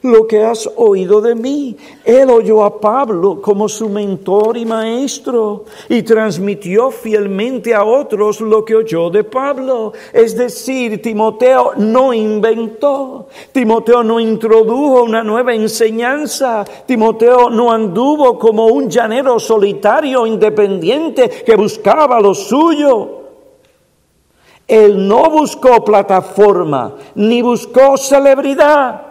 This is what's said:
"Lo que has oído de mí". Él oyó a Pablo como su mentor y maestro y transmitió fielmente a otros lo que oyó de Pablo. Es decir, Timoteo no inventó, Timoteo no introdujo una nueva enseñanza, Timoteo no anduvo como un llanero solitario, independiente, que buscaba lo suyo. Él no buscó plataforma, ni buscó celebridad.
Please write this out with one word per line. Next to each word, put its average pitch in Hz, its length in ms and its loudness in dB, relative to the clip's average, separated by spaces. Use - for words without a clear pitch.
"Lo 226 260 4
que 214 160 0
has 226 340 -4
oído 202 440 2
de 233 140 0
mí". 262 420 -6
Él 262 280 4
oyó 220 340 4
a 208 160 -2
Pablo 208 600 -2
como 208 260 -2
su 214 220 -8
mentor 202 680 -2
y 233 80 -8
maestro 226 1000 -6
y 233 120 0
transmitió 202 880 -2
fielmente 214 840 -4
a 202 100 2
otros 214 560 -2
lo 214 240 0
que 220 100 -4
oyó 175 360 -2
de 208 140 0
Pablo. 262 680 -6
Es 226 200 2
decir, 240 680 -4
Timoteo 226 760 0
no 240 380 0
inventó, 226 1120 -4
Timoteo 226 500 2
no 226 160 0
introdujo 226 840 2
una 226 200 -2
nueva 233 300 -2
enseñanza, 226 1120 -2
Timoteo 233 640 2
no 240 200 0
anduvo 233 680 0
como 220 300 2
un 262 200 0
llanero 233 500 0
solitario, 226 880 0
independiente, 214 1040 0
que - 100 4
buscaba 240 640 0
lo 202 140 4
suyo. 285 840 0
Él 208 380 4
no 247 220 2
buscó 262 560 2
plataforma, 185 1120 0
ni 233 260 0
buscó 262 560 2
celebridad. 277 1120 2